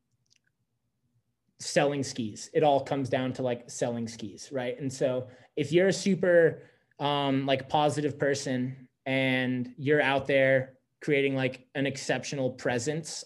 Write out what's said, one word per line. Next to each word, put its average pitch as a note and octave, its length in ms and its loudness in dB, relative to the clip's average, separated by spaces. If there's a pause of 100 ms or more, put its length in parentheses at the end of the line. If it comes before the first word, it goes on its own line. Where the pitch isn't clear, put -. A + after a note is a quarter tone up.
(1600)
selling C#3+ 440 0
skis. - 500 -8
It B2+ 100 2
all C#3 200 4
comes C#3 260 -4
down B2+ 240 -2
to, C3+ 80 -8
like, B2 280 -4
selling A#2 380 -4
skis, - 440 -14
right? B2 280 -6
And C3+ 120 -4
so B2+ 360 -2 (280)
if D3+ 160 -2
you're F3 160 6
a F3+ 60 4
super, F3 680 4 (360)
um, C#3 460 0
like, C3+ 220 0
positive D3 520 2
person C3+ 680 -2 (180)
and C3 720 0
you're D3 240 2
out C3+ 260 0
there C3+ 500 2 (240)
creating, C#3 340 2
like, C3 380 -4
an C#3 140 -2
exceptional C3 640 -4
presence D3 760 -4